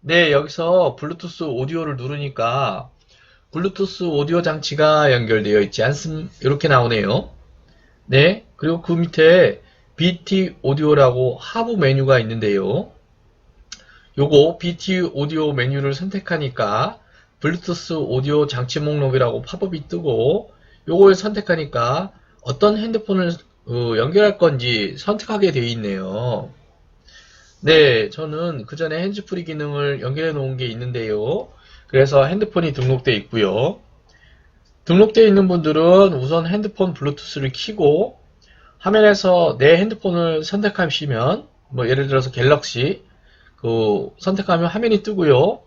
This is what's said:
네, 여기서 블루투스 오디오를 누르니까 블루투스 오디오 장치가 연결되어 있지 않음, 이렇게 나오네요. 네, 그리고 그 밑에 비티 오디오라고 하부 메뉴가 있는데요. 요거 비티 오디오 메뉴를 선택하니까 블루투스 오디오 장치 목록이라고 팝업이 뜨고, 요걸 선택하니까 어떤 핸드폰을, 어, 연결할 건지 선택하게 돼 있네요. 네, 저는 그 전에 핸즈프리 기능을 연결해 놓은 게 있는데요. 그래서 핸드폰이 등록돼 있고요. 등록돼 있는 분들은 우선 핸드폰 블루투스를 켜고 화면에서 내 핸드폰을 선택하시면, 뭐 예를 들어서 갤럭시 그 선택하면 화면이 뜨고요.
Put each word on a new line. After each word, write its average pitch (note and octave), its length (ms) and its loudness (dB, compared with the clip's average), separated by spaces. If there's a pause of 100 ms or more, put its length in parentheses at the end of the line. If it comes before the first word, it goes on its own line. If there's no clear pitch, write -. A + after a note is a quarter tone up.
네, D#3+ 300 2
여기서 D#3 640 0
블루투스 E3+ 480 -12
오디오를 D3 540 -6
누르니까 B2+ 920 -6 (600)
블루투스 F#3+ 540 -4
오디오 D#3+ 380 0
장치가 D3+ 680 2
연결되어 G#2+ 520 2
있지 G2+ 200 -2
않음, D#3 480 -4 (120)
이렇게 C#3+ 260 0
나오네요. A#2+ 640 0 (760)
네, D#3 480 2
그리고 E3 280 -4
그 F3 100 -4
밑에 E3 720 4 (340)
비티 F3+ 680 -2
오디오라고 C3+ 760 2
하부 A#3 360 -6
메뉴가 C3+ 440 2
있는데요. A2 720 -2 (1200)
요거 D3 420 4
비티 F3 420 -4 (120)
오디오 D3+ 420 -4
메뉴를 C#3 380 -2
선택하니까 D3 1080 -6 (400)
블루투스 E3+ 540 -6
오디오 D3 520 -2
장치 B2 320 -6
목록이라고 C3 640 -2
팝업이 F3 460 -8
뜨고, C#3 640 -2 (340)
요걸 F#3+ 300 6
선택하니까 E3+ 960 -4 (300)
어떤 G#3 360 0
핸드폰을, G3+ 540 -2 (380)
어, A#2+ 280 -2
연결할 G3 400 2
건지 B2 580 0
선택하게 G3+ 560 -2
돼 C3 140 -2
있네요. G#2 840 -6 (1080)
네, C3+ 480 4
저는 D#3 560 -8
그 C#3+ 120 -16
전에 D#3 220 -6
핸즈프리 G3 460 -8
기능을 D3 560 -6
연결해 D3+ 320 -4
놓은 C3+ 240 -6
게 B2+ 120 -6
있는데요. A#2 840 -6 (360)
그래서 C3+ 380 4
핸드폰이 F3 480 -2
등록돼 C3 440 -2
있고요. A2 640 -2 (1040)
등록돼 G#3+ 400 6
있는 G3 220 4
분들은 E3+ 640 4
우선 D3+ 320 -2
핸드폰 G3 480 -4
블루투스를 C#3 600 -6
켜고 F#3 640 0 (600)
화면에서 F#3+ 800 4
내 D3 180 8
핸드폰을 E3+ 680 -2
선택하시면, D#3+ 1000 -2 (220)
뭐 B2 220 -4
예를 C3+ 180 0
들어서 C3 220 0
갤럭시 C#3 720 0 (540)
그 A2 520 -2 (100)
선택하면 F#3 500 -2
화면이 G#3+ 340 0
뜨고요. F3 640 2